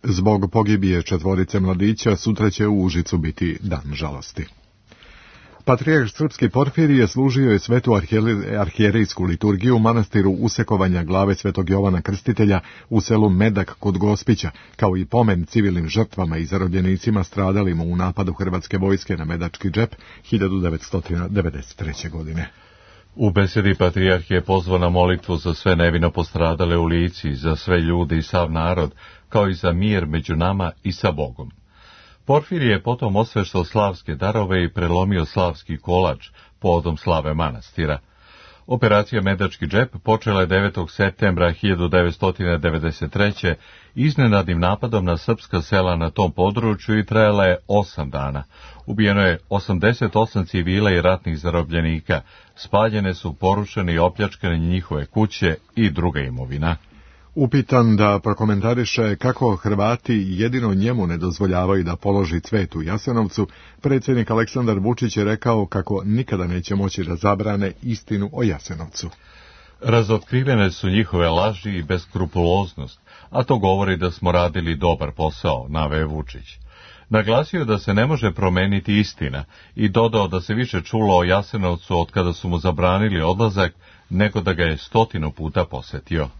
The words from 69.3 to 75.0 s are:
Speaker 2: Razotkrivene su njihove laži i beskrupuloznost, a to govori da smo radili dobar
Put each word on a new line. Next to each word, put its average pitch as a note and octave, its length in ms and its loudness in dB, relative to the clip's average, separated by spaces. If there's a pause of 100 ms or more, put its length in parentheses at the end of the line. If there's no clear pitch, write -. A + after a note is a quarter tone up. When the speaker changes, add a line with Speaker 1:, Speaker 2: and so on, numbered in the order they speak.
Speaker 2:
Razotkrivene A2+ 920 2
su - 180 -4
njihove F#2 400 2
laži G2 400 0
i F2+ 140 -6
beskrupuloznost, F2 1160 -2 (300)
a C3 140 -2
to C3 140 2
govori F#2+ 400 2
da F2+ 140 -2
smo F2+ 200 -2
radili E2+ 440 0
dobar D#2 360 -2